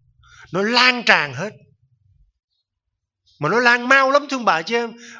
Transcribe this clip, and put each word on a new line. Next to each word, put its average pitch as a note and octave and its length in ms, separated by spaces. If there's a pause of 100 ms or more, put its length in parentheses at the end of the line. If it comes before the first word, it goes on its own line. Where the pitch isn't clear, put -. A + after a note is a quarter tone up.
(520)
Nó F3+ 100
lan B3 440
tràn D#3 280
hết. E3 160 (1900)
Mà D3 100
nó G#3+ 100
lan A#3+ 280
mau C4+ 240
lắm, C#4+ 180
thưa C4+ 80
bà F#3+ 240
chị F3 140
em. A#3 160 (280)